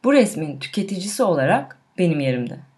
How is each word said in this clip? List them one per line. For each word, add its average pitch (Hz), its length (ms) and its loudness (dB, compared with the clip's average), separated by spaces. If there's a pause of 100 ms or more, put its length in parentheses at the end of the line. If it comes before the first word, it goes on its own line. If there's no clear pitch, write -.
bu 262 80 4
resmin 156 460 2
tüketicisi 196 640 -4
olarak 180 560 0 (200)
benim 165 220 2
yerimde. 123 380 -4 (200)